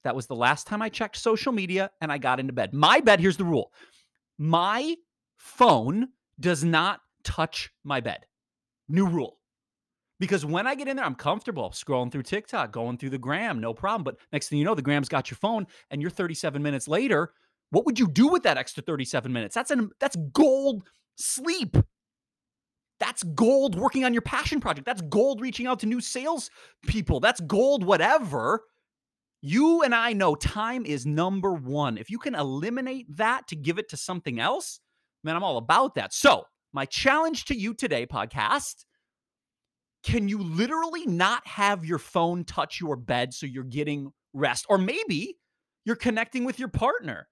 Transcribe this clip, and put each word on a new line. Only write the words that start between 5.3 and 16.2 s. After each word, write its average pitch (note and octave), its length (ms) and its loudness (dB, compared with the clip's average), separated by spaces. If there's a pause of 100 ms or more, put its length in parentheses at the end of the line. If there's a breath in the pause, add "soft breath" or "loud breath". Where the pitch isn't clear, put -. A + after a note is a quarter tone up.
phone F#3+ 720 4 (300)
does D3+ 260 0
not E3+ 360 2 (240)
touch - 460 -4 (140)
my C#3+ 160 -2
bed. A2 260 -8 (640)
New F3+ 180 4
rule. E3 320 -2 (800)
Because F#3+ 240 0
when E3+ 220 0
I C#4 80 0
get C4+ 140 -6
in C4+ 80 -4
there, C4 80 -2
I'm C3 100 -2
comfortable D3 560 -4
scrolling B2 400 -2
through C3+ 140 -6
TikTok, F#3+ 480 -4
going A#2+ 260 -6
through C3+ 120 -8
the C3+ 80 -6
gram, D3 420 -4
no A2+ 140 -4
problem. G3 280 -4
But C3 140 -6 (160 soft breath)
next D3 160 -4
thing D3 100 -2
you D3 60 2
know, G#3 100 2
the D3+ 80 -2
gram's C#3 260 0
got C#3 220 -2
your A2+ 60 -12
phone G#3+ 300 -2 (240 soft breath)
and C#3+ 100 -6
you're E3 100 -4
thirty-seven D#3+ 520 -4